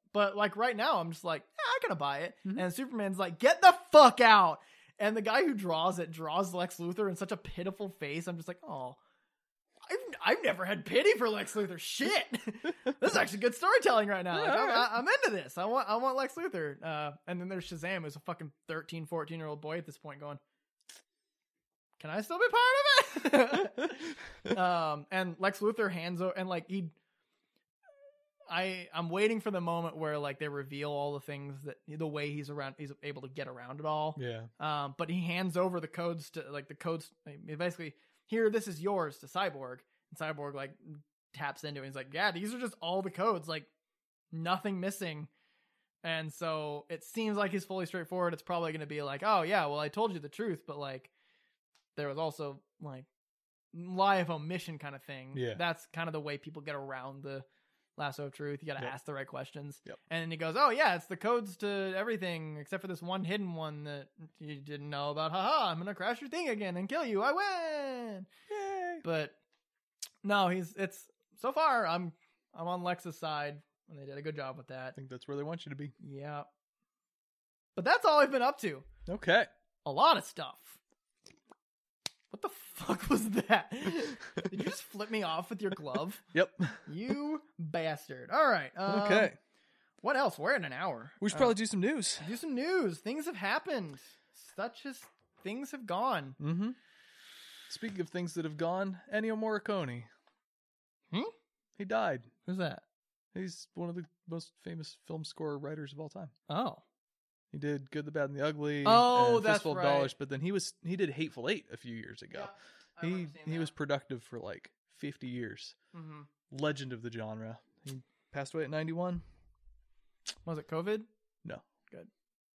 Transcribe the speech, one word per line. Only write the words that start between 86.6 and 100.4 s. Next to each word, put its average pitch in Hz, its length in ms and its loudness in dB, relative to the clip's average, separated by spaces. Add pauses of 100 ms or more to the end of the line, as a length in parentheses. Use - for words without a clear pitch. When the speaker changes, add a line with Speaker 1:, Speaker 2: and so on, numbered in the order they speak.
Speaker 1:
You 285 520 -4 (160)
bastard. 156 720 -6
All 285 180 6
right. 165 280 2
Um, 202 260 2
Speaker 2:
Okay. 208 300 6 (680)
Speaker 1:
what 269 160 2
else? 254 220 2
We're 185 160 2
at 208 100 0
an 139 80 -6
hour. 135 480 -6
Speaker 2:
We 202 80 2
should 170 80 -2
Speaker 1:
Uh, - 20 2
Speaker 2:
probably 240 180 6
do 220 100 0
some 202 140 0
news. 233 460 0
Speaker 1:
do 214 100 -6
some 302 180 -6
news. 269 460 0
Things 294 260 -6
have 320 100 -6
happened. 196 640 -2 (580)
Such 233 300 -8
as 269 140 -12 (420)
things 247 300 -8
have 262 140 -12
gone. 180 540 -2
Speaker 2:
Mm-hmm. 170 300 -2 (1000)
Speaking 202 320 -6
of 165 80 -4
things 175 260 -4
that 170 100 -2
have 151 120 -6
gone, 180 440 0 (120)
Ennio 220 260 0
Morricone. 202 640 -2 (1080)